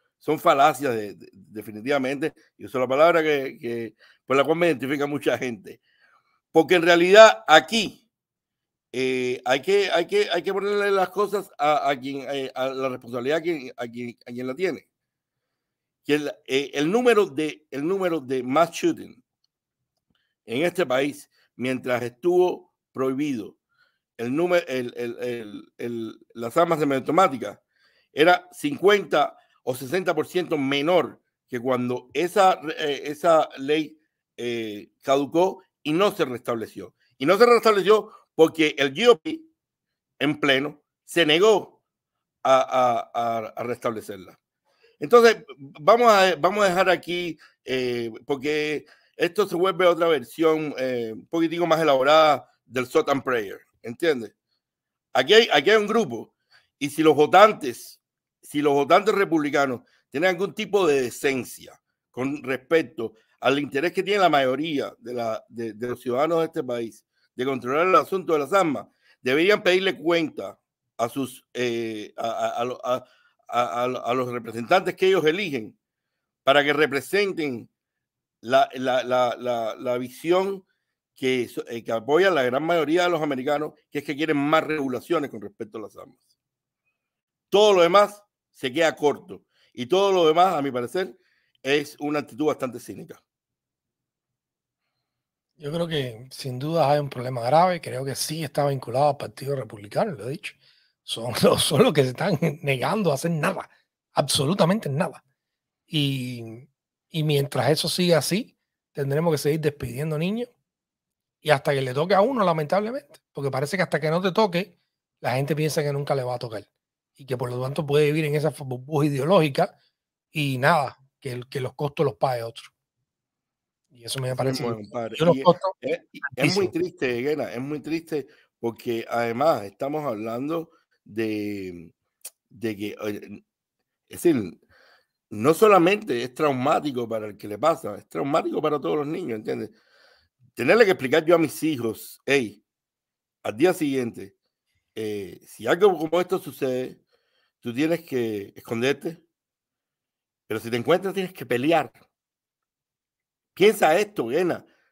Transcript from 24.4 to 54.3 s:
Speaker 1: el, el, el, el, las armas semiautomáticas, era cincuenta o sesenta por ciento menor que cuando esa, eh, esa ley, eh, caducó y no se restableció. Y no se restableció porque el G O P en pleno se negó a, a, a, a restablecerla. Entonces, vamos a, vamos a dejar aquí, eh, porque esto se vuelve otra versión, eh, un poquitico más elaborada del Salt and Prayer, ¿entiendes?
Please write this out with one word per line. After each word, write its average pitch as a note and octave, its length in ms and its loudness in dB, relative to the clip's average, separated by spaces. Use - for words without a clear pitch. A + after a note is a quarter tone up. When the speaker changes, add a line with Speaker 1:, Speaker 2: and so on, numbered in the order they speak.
Speaker 1:
el, B2+ 300 -4
el, A#2+ 260 -8
el, A2+ 560 -8
el, A#2 400 -8
las A#2 240 -8
armas E3 240 4
semiautomáticas, C#3 800 0
era F3 400 4
cincuenta D#3 840 2
o B2+ 120 -4
sesenta D#3+ 400 -4
por D3 120 -2
ciento D#3+ 320 -4
menor C#3+ 600 0
que B2+ 100 -6
cuando B2 540 -4
esa, F3+ 480 2
eh, D3 280 -4
esa D#3 500 2
ley, D3 420 -4
eh, A2+ 540 -8
caducó C#3+ 600 0
y D3 100 -4
no F#3+ 200 2
se E3+ 120 -2
restableció. A2+ 680 -8
Y C3+ 80 -2
no F#3 120 6
se A#3+ 80 8
restableció G#3+ 640 4
porque D#3 420 4
el C#3 160 0
G G#3+ 160 0
O G#3+ 100 8
P D#4+ 220 -8
en D3 220 -2
pleno C#3+ 420 0
se E3+ 200 2
negó E3+ 580 2
a, C3 180 6
a, B2 540 0
a, A#2 240 -2
a - 140 -10
restablecerla. G#2+ 760 -8
Entonces, A3 460 6
vamos F#3+ 540 4
a, F#3+ 240 4
vamos F#3+ 280 2
a F#3+ 40 6
dejar F#3 220 2
aquí, E3+ 480 -4
eh, B2 480 -4
porque D3 600 -4
esto F3 300 0
se F3 100 -6
vuelve F3+ 300 2
otra E3+ 220 4
versión, D#3 720 0
eh, B2 340 -4
un - 140 -16
poquitico E3 400 -2
más D#3+ 140 2
elaborada D3 680 4
del B2 220 -4
Salt D#3 240 0
and C#3 120 -2
Prayer, A2 380 -4
¿entiendes? A#2+ 520 -4